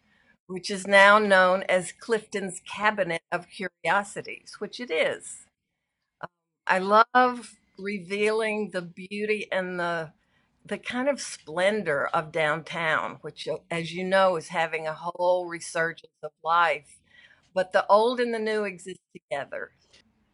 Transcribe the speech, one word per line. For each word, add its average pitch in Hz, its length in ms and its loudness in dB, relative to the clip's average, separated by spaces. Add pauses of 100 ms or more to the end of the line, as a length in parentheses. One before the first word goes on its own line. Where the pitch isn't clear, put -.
(480)
which 180 240 -10
is 190 160 -6
now 202 320 10
known 190 440 6
as 185 280 0
Clifton's 208 720 -6
Cabinet 196 600 -2 (100)
of 175 180 -6
Curiosities, - 1120 -6
which 208 200 -10
it 247 120 -12
is. 233 540 -4 (760)
Um, - 80 -12 (380)
I 277 120 4
love 247 800 4 (200)
revealing 208 920 -2
the 185 100 -6
beauty 202 680 -6
and 180 280 -4
the, 170 340 -4 (520)
the 208 120 -8
kind 247 320 -4
of 277 120 -4
splendor 170 840 -2
of 160 240 -4
downtown, 156 880 -2
which, - 260 -12
uh, 143 100 -4 (140)
as 170 220 -6
you 185 100 -6
know, 190 320 4
is 156 140 -8
having 160 380 -4
a 156 60 -4
whole 175 540 -2
resurgence 165 680 -6 (100)
of 151 80 -12 (120)
life. 160 560 0 (540)
But 185 200 -2
the 190 140 2
old 226 320 4
and 240 140 -2
the 226 60 -4
new 214 240 -2
exist 185 360 -10 (140)
together. 120 580 -8 (640)